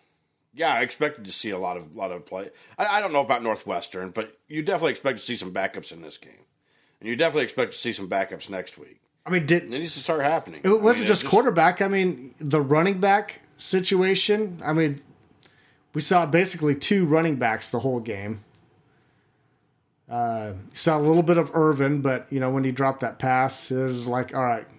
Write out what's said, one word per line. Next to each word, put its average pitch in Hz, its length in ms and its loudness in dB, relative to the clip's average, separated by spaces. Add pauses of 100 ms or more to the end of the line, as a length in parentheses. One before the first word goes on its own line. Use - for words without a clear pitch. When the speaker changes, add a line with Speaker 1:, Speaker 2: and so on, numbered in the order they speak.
(520)
Speaker 1:
yeah, 151 200 0
I 120 100 2
expected 143 420 -4
to 95 80 -12
see - 180 -8
a 92 80 -4
lot 90 180 -4
of, 80 200 -16
lot 95 160 -6
of 90 120 -12
play. 95 260 -10 (280)
I, 202 80 0
I 208 140 0
don't 196 120 -4
know 143 80 4
about 123 220 0
Northwestern, 95 680 -6
but 110 360 -8
you 151 160 -8
definitely 160 300 0
expect 127 260 -4
to - 60 -16
see 127 100 -6
some 95 180 -10
backups 98 380 -6
in 85 120 -18
this 76 160 -18
game. - 140 -20 (680)
And 107 100 -12
you 120 60 -4
definitely 147 280 0
expect 117 300 -4
to - 40 -14
see 120 140 -6
some 98 160 -10
backups 95 400 -4
next 92 300 -10
week. 76 220 -20 (260)
Speaker 2:
I 165 40 -6
mean, 175 140 0
did 165 200 2
Speaker 1:
It 113 60 -12
needs 156 240 -8
to 147 60 -12
start 156 220 -2
happening. 151 420 -2
Speaker 2:
It 180 40 2
wasn't 208 160 4
Speaker 1:
I - 20 8 (140)
mean, 208 80 -2
Speaker 2:
just 185 140 4
Speaker 1:
it - 20 -6
just - 20 -6
Speaker 2:
quarterback. 180 560 4
I 196 60 2
mean, 180 500 0
the 151 240 2
running 160 380 4
back 202 400 2 (180)
situation. 190 1040 0
I 151 80 0
mean, 156 300 0 (880)
we 156 80 -4
saw 175 240 4
basically 156 500 2
two 185 300 2
running 160 320 4
backs 113 320 -2
the 120 120 -2
whole 127 200 -2
game. 104 420 -8 (1700)
Uh, 113 440 -4 (200)
saw 160 240 0
a 151 40 0
little 160 220 4
bit 170 140 4
of 160 180 0
Irvin, 147 460 2
but, 131 300 -2
you 139 80 -2
know, 131 120 0
when 135 140 0
he 131 60 2
dropped 131 300 0
that 113 180 -6
pass, 131 520 0
it 131 120 0
was 127 240 -4
like, 123 280 -4
"All 131 100 0
right, 117 220 -2 (120)